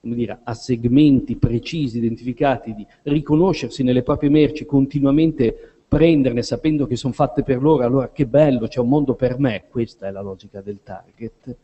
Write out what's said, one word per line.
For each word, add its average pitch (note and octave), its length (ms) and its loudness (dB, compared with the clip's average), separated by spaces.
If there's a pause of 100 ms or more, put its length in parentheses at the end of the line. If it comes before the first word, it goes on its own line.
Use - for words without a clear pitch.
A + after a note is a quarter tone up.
come A#2 140 -8
dire, A#2 300 -6
a A#2+ 100 -6
segmenti B2 800 2
precisi, D3+ 600 -2
identificati, A#2+ 760 -2
di G#2 140 -14 (160)
riconoscersi D3+ 800 0
nelle B2 200 2
proprie C#3+ 280 0
merci, D3 340 2
continuamente C#3 1080 0 (120)
prenderne C#3+ 560 2
sapendo C#3+ 440 -2
che A#2+ 100 -4
son B2 160 -4
fatte C#3+ 300 0
per B2+ 180 -2
loro, C#3+ 220 2
allora B2 280 0
che C#3+ 160 -2
bello, B2+ 400 2
c'è B2+ 140 -6
un A#2+ 80 0
mondo C3+ 260 2
per B2+ 240 -2
me, A#2+ 300 -2
questa A#2 380 -8
è G2 40 -8
la G2 120 -12
logica G2 400 -14
del G2+ 200 -12
target. - 800 -16